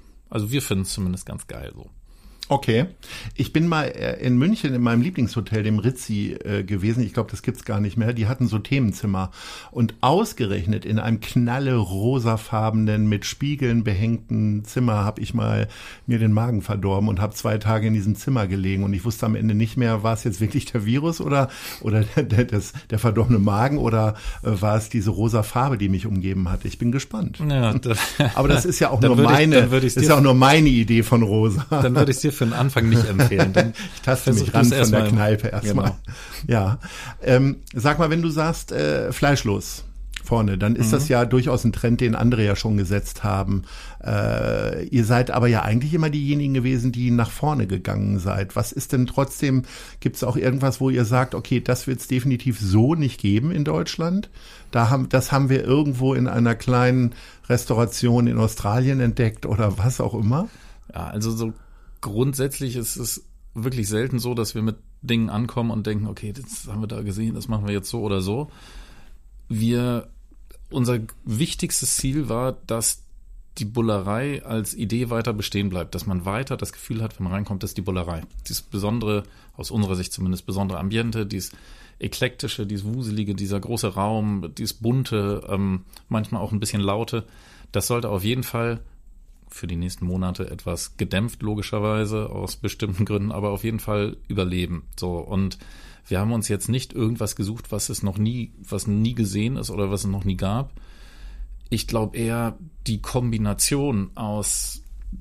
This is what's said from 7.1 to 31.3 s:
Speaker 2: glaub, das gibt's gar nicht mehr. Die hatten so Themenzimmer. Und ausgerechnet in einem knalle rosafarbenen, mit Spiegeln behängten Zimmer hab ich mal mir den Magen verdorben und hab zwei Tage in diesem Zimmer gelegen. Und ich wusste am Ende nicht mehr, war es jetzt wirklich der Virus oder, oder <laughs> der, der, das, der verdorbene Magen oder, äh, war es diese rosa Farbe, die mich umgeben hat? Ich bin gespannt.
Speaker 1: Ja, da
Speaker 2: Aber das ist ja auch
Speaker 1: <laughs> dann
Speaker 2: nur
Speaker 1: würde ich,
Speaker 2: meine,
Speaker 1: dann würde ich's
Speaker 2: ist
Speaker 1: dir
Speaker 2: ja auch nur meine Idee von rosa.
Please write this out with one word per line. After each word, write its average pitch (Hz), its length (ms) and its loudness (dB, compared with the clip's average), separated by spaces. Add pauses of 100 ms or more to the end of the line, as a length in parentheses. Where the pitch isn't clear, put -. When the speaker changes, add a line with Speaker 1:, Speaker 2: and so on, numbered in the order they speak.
Speaker 2:
glaub, 107 160 -2
das - 120 -10
gibt's - 240 -6
gar 107 140 -2
nicht 104 180 -2
mehr. 117 160 0
Die 113 140 0
hatten 127 200 0
so 107 120 0
Themenzimmer. 101 720 -2 (400)
Und 113 300 0
ausgerechnet 107 840 0
in 107 140 0
einem 113 220 0
knalle 131 540 0
rosafarbenen, 110 1300 0
mit 104 180 0
Spiegeln 135 580 0
behängten 107 840 0
Zimmer 110 400 2
hab 107 140 -2
ich 110 140 -6
mal 107 340 0 (380)
mir 120 140 0
den 110 140 4
Magen 113 280 0
verdorben 98 480 0
und 95 120 0
hab 107 140 -2
zwei 110 220 -2
Tage 107 300 0
in 110 60 2
diesem 107 220 2
Zimmer 123 320 0
gelegen. 95 360 0
Und 98 100 0
ich 95 120 -4
wusste 117 200 -2
am 110 100 2
Ende 107 200 0
nicht 110 220 0
mehr, 117 260 2
war 113 100 2
es 110 100 -4
jetzt 101 180 -2
wirklich 110 240 0
der 107 200 -4
Virus 143 360 0
oder, 139 280 2 (320)
oder 107 220 2
<laughs> 107 120 -4
der, 151 80 4
der, 110 220 4
das, 101 280 -4 (160)
der 107 100 0
verdorbene 113 400 4
Magen 107 380 4
oder, 110 380 2 (280)
äh, - 60 0 (120)
war 104 160 2
es 110 120 -2
diese 107 220 0
rosa 110 320 2
Farbe, 127 340 0
die 101 120 0
mich 95 160 0
umgeben 95 460 0
hat? 95 140 -4
Ich - 120 -6
bin 120 140 0
gespannt. 175 480 -4
Speaker 1:
Ja, 135 340 2
da 120 200 0 (420)
Speaker 2:
Aber 135 120 4
das 139 180 4
ist 180 140 0
ja 151 120 4
auch 127 80 2
Speaker 1:
<laughs> - 20 4
dann 120 80 8
Speaker 2:
nur 120 80 8
Speaker 1:
würde 120 160 8
ich, 135 60 8
Speaker 2:
meine, 156 220 8
Speaker 1:
dann 120 100 4
würde 131 160 6
ich's - 80 2
Speaker 2:
ist 131 80 6
Speaker 1:
dir 151 60 8
Speaker 2:
ja 151 80 10
auch 135 40 8
nur 135 140 10
meine 143 340 10
Idee 113 340 6
von 117 200 6
rosa. 110 460 4